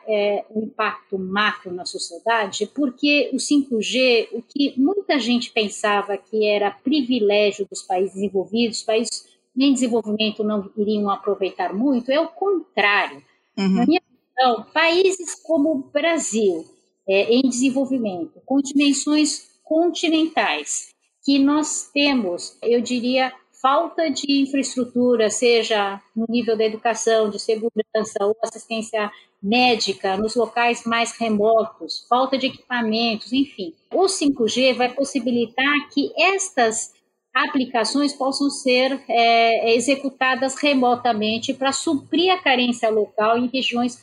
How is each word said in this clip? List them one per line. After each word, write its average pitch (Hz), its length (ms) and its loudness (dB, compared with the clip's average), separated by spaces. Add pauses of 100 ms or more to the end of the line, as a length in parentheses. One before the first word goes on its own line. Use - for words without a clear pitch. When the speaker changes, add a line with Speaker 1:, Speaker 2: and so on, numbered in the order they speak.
Speaker 1:
é, 208 420 0
o 220 140 -4
impacto 208 540 -6
macro 190 560 -2
na 180 120 -10
sociedade, 202 840 -4
porque 285 640 0
o 254 60 -2
cinco 269 420 0
G, 240 500 2
o 233 100 -8
que - 360 -4
muita 330 420 0
gente 240 320 -2
pensava 202 680 -2
que 214 300 -2
era 202 240 0
privilégio 208 1000 0
dos - 120 -12
países 190 320 -2
desenvolvidos, 196 720 -2
países 226 420 -2 (340)
em 277 140 4
desenvolvimento 214 680 -2
não 208 340 -2
iriam 208 320 0
aproveitar 190 640 -4
muito, 247 380 0
é 285 80 2
o 320 80 0
contrário. 196 960 0 (340)
Speaker 2:
Uhum. 196 120 2
Speaker 1:
Na 233 180 2
minha 330 200 2
visão, 247 640 0
países 339 640 0 (100)
como 320 280 2
o 277 200 -6
Brasil, 226 720 0 (460)
é, 202 240 2
em 247 80 4
desenvolvimento, 247 1040 -2
com 277 160 0
dimensões 285 840 0 (160)
continentais, 311 1300 0 (360)
que 277 140 4
nós 294 520 0
temos, 254 720 -2
eu 240 180 2
diria, 247 540 -2 (260)
falta 320 520 0
de 277 320 0
infraestrutura, 247 880 0
seja 220 680 0 (160)
no 226 140 -2
nível 226 260 0
da 214 80 0
educação, 220 640 0
de 202 120 -6
segurança 214 840 -2
ou 214 200 2
assistência 220 680 -6 (300)
médica, 208 760 0
nos 214 200 -2
locais 240 500 0
mais 233 320 -2
remotos, 214 880 0
falta 262 300 0
de 254 80 -2
equipamentos, 233 880 -4
enfim. 247 400 -4 (180)
O 370 160 2
cinco 285 400 0
G 254 260 2
vai 247 200 0
possibilitar 262 1000 -2
que 277 240 -2
estas 269 800 0 (400)
aplicações 277 800 0
possam 277 360 -2
ser, 262 580 0
é, 226 680 4
executadas 262 800 0
remotamente 240 960 0
pra 262 180 -2
suprir 330 600 0
a 359 80 -2
carência 247 480 0
local 220 480 0
em 247 100 -2
regiões 240 560 -4